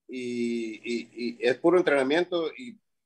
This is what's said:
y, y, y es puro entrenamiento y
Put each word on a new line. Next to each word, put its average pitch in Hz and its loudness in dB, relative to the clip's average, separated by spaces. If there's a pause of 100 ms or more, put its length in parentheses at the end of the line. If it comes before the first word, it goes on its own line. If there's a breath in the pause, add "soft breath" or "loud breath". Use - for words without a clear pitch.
y, 120 -4
y, 120 -6
y 117 -6
es 123 2
puro 170 4
entrenamiento 165 2
y 123 -14 (280)